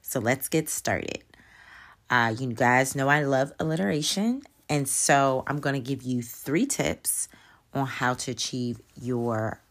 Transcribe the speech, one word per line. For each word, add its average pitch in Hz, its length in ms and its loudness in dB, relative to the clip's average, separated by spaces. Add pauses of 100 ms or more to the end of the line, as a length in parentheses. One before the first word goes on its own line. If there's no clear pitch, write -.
So - 200 -4
let's 123 260 0
get 156 220 0
started. - 560 -4 (840)
Uh, 117 300 4
you 131 140 -4
guys 127 420 4
know 135 140 0
I 147 140 4
love 139 360 2
alliteration, 185 800 0 (280)
and 143 180 0
so 135 600 4
I'm 143 120 -2
gonna 139 220 -2
give 123 200 -4
you 123 200 -2
three 151 440 -2
tips - 640 -2 (460)
on 139 120 0
how 127 280 0
to 123 180 -4
achieve 120 480 -4 (160)
your 117 760 -2